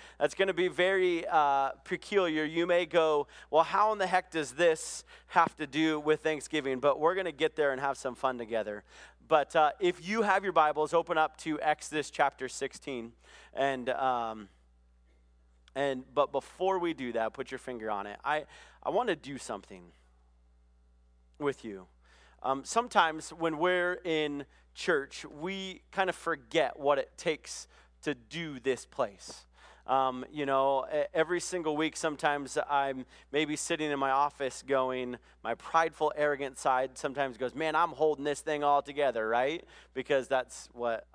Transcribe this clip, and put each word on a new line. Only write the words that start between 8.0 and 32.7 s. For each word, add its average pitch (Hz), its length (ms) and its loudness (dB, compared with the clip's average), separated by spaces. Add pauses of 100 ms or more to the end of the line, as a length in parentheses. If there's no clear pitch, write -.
fun 127 220 -2
together. 107 460 -6 (480)
But, 151 240 4
uh, 151 240 6
if 175 260 0
you 214 180 0
have 196 200 2
your 190 80 -2
Bibles, 151 420 2
open 170 240 2
up 156 200 0
to 156 240 -4
Exodus 151 480 -2
chapter 135 400 0
sixteen. 123 640 -8 (400)
And, 131 340 -2
um, 117 600 -2 (1200)
and, 135 300 -2 (100)
but 143 200 0
before 185 460 -2
we 170 140 -2
do 127 200 -8
that, 113 180 -2
put 131 180 -10
your 131 80 -10
finger 113 320 -10
on 101 180 -4
it. 101 180 -14
I, 151 180 -2 (400)
I - 60 -4
wanna 196 260 0
do 131 220 -12
something 92 460 -12 (1600)
with 143 240 -4
you. 98 220 -12 (580)
Um, 135 220 -2
sometimes 175 640 2
when 160 280 -2
we're 180 460 2
in 151 400 -2 (320)
church, 147 500 -2 (140)
we 190 440 -8 (100)
kind 190 160 2
of 165 80 0
forget 151 600 -2
what 143 200 4
it - 200 -4
takes - 520 -6 (320)
to 147 120 -2
do 139 460 -8
this 123 260 -2
place. - 600 -6 (420)
Um, 131 440 0
you 147 140 -4
know, 135 480 2
e-, 147 100 0 (100)
every 165 260 0
single 160 360 -4
week, 151 220 -2
sometimes 143 600 -2 (120)
I'm 139 360 -2 (260)